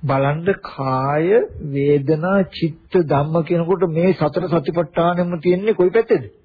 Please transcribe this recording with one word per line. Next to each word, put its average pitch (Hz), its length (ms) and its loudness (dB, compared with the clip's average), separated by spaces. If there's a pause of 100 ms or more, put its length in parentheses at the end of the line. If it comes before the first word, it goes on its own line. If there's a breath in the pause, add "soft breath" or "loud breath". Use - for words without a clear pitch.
බලන්න 139 460 -2 (140)
කාය, 139 680 -2 (360)
වේදනා, 147 800 0
චිත්ත, - 460 -6 (100)
ධම්ම 156 400 0
කියනකොට 170 460 0
මේ 170 240 2
සතර 156 340 -2
සතිපට්ඨානෙම 175 920 -2
තියෙන්නේ 180 360 0
කොයි 185 160 2
පැත්තේද? 190 400 0 (140)